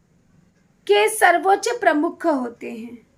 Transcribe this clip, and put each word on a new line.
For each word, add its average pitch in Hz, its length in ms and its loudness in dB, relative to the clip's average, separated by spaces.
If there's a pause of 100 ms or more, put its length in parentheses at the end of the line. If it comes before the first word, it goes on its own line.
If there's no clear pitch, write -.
(880)
के 415 220 2
सर्वोच्च 381 600 2
प्रमुख 339 580 -2
होते 247 440 -4
हैं। 233 360 -16 (120)